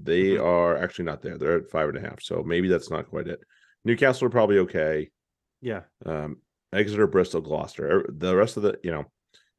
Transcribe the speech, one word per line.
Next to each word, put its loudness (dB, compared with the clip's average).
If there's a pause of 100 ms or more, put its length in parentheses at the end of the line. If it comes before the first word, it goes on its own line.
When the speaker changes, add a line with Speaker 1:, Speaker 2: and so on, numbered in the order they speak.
Speaker 1:
they 4
Speaker 2:
Mm-hmm. 0
Speaker 1:
are 4
actually -4
not -8
there. -10
They're 2
at -4
five 0
and -6
a -10
half, -12
so -6
maybe 0
that's 0
not -8
quite -8
it. -10 (420)
Newcastle 2
are -2
probably 4
okay. 0 (480)
Speaker 2:
Yeah. -8 (240)
Speaker 1:
Um, -8 (340)
Exeter, 2
Bristol, 0
Gloucester. -2
Er, -2
the -2
rest 2
of -2
the, 0
you -4
know, -6 (540)